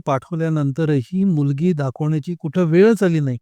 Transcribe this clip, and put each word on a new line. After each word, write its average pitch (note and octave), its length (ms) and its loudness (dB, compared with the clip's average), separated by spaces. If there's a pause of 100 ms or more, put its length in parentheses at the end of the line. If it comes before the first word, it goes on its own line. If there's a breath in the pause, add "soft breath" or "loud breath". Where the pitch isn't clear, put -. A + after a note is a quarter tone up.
पाठवल्यानंतरही D#3 1160 -2
मुलगी D3+ 500 0
दाखवण्याची D3+ 640 -4
कुठं E3+ 260 -2
वेळच G3 380 4
आली E3+ 160 2
नाही. B2+ 220 -2